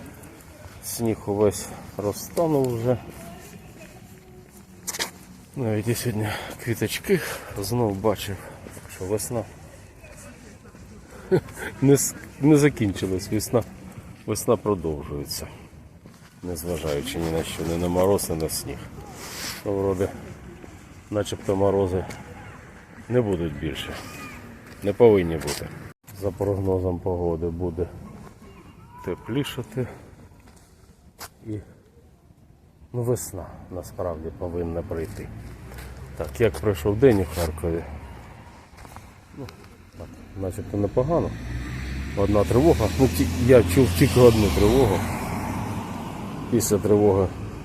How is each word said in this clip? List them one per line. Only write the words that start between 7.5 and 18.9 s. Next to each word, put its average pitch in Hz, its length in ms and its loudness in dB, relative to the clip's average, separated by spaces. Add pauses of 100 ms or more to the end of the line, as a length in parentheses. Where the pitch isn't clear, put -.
знов 110 360 0
бачив, 98 400 0 (600)
що 95 100 -8
весна 107 380 -2 (1900)
<laughs> 175 100 4 (400)
не 139 120 8
с-, - 220 2 (260)
не 147 160 8
закінчилась, 98 760 0
весна, 107 320 0 (600)
весна 107 320 2
продовжується. 78 880 -4 (960)
Незважаючи 82 760 -4
ні 82 140 -2
на 80 120 0
що, - 200 -8
ні 85 140 -2
на 87 100 0
мороз, 92 420 2
ні 85 60 -2
на 78 140 -2
сніг. - 280 -8 (840)